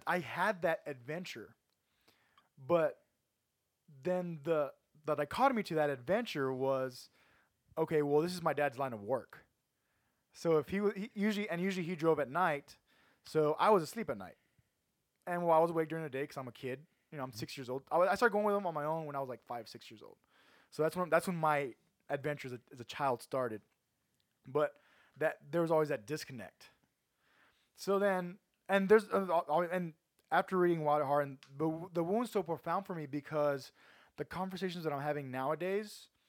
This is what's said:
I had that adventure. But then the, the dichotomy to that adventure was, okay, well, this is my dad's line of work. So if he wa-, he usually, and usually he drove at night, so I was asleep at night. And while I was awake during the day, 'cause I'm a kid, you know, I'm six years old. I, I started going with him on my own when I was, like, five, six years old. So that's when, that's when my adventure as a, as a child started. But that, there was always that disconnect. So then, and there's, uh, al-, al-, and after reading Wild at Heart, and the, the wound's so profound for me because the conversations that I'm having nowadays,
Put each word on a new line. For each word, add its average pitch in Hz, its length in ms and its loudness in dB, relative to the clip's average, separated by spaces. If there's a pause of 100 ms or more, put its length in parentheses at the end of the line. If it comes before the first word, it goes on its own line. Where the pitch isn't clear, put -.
I 180 120 0
had 170 420 -2
that 165 260 0
adventure. 139 680 -10 (1080)
But 160 320 2 (1040)
then 180 400 -4
the, 151 280 0 (340)
the 151 100 0
dichotomy 214 480 2
to - 120 -4
that 151 140 4
adventure 139 640 -2
was, 131 560 -2 (680)
okay, 160 240 2
well, 147 200 4
this 180 120 0
is 180 80 -8
my 165 120 2
dad's 139 240 0
line 131 160 -4
of 104 100 -10
work. 113 420 -4 (880)
So 165 240 2
if 143 120 -2
he 196 120 -2
wa-, 208 140 2
he 202 180 -8
usually, 208 360 0
and 170 120 -4
usually 185 240 -2
he 180 100 -6
drove 156 240 2
at 135 100 -2
night, 156 480 -2 (480)
so 151 340 2
I 185 120 4
was 190 120 6
asleep 190 260 -8
at 123 80 -4
night. 92 180 -14 (920)
And 175 180 -2
while 165 140 8
I 160 40 8
was 170 100 4
awake 160 180 0
during 160 140 -6
the 156 60 -6
day, 135 160 -4
'cause - 120 -12
I'm 131 100 -10
a 120 60 -12
kid, 135 320 -8 (260)
you 156 60 -14
know, 139 60 -6
I'm 131 100 -10
six 110 240 -10
years 127 120 -10
old. 131 220 -4
I, 156 80 4
I 185 160 6
started 214 180 4
going 208 120 2
with 202 100 2
him 202 120 -2
on 165 60 -4
my 147 120 -4
own 160 200 -4
when 143 100 -8
I 139 40 -4
was, 135 100 -6
like, 117 160 -12
five, 120 220 -10
six - 220 -18
years 107 120 -20
old. - 160 -20 (540)
So 151 120 -2
that's 156 120 0
when, 180 140 -2
that's 160 180 4
when 180 100 -2
my 147 360 2 (360)
adventure 143 400 -4
as 123 40 -10
a, 123 60 -10 (120)
as 131 80 -16
a 120 60 -10
child 135 360 -2
started. 120 400 -4 (840)
But 143 260 0 (440)
that, 151 200 0 (120)
there 165 120 0
was 165 100 2
always 156 180 4
that 123 160 -4
disconnect. 131 680 -10 (1040)
So 196 240 0
then, 185 380 0 (320)
and 196 200 4
there's, 214 200 8
uh, 196 200 2
al-, 170 200 4
al-, 156 120 4 (100)
and 175 220 -4 (380)
after 190 260 2
reading 175 260 4
Wild 151 180 4
at 139 60 -2
Heart, 143 200 2
and 135 100 -12 (200)
the, 160 360 -2
the 170 100 2
wound's 214 280 0
so 196 120 0
profound 170 420 -4
for 196 100 -8
me 156 100 -6
because 143 680 -2 (460)
the - 80 -8
conversations 180 580 -6
that 156 100 -2
I'm 139 80 -4
having 143 300 -2
nowadays, 165 760 -4 (220)